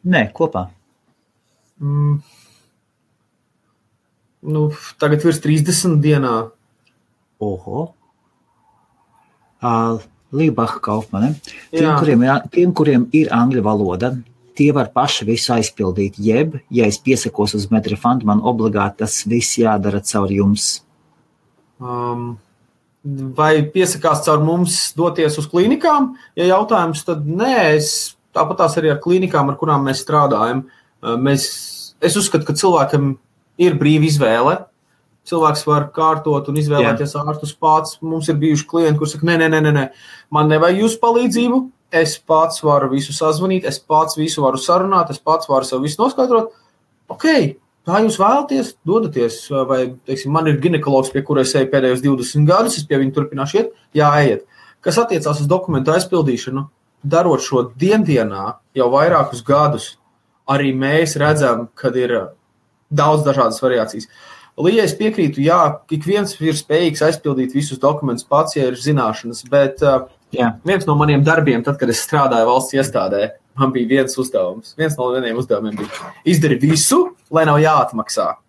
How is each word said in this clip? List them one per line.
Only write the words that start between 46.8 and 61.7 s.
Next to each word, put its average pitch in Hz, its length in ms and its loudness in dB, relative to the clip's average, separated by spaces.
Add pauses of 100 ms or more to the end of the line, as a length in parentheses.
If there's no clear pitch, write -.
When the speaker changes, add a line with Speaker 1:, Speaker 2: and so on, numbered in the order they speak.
Speaker 2:
Ok, - 160 -8 (640)
tā 196 180 2
jūs 220 160 -2
vēlaties, 269 540 0 (100)
dodaties, 156 640 -2 (160)
vai, 127 300 -2 (100)
teiksim, 135 240 -6
man 160 160 2
ir 147 160 2
ginekologs, 143 480 0
pie 139 140 -4
kura 139 180 0
es 127 140 0
eju 131 160 2
pēdējos 127 340 0
divdesmit 139 400 0
gadus, 202 320 2
es 156 60 -8
pie 147 140 -2
viņa 135 200 0
turpināšu 143 460 -4
iet, - 100 -6 (220)
jā, 147 160 4 (100)
ejiet. 117 240 0 (360)
Kas 180 160 0
attiecās 156 440 0
uz 143 60 -2
dokumentu 156 440 0
aizpildīšanu, 147 760 -2 (360)
darot 160 380 2
šo 123 320 -2
diendienā 127 840 0 (180)
jau 123 160 2
vairākus 143 520 2
gadus, 139 540 0 (500)
arī 139 280 0
mēs 151 420 0
redzam, 143 560 2